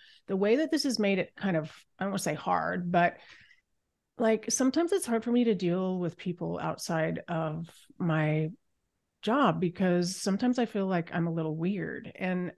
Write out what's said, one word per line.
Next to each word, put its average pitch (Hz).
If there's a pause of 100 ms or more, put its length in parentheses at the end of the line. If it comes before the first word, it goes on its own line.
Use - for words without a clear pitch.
(260)
the 196
way 208
that 311
this 302
has 254
made 196
it -
kind 190
of, 156 (280)
I 185
don't 196
wanna 196
say 151
hard, 175
but, 175 (1000)
like, 220
sometimes 285
it's 392
hard 226
for 240
me 240
to 226
deal 185
with 170
people 175
outside 160
of 160 (300)
my 156 (720)
job, 214
because 180
sometimes 240
I 240
feel 196
like 175
I'm 170
a 165
little 160
weird, 170
and 180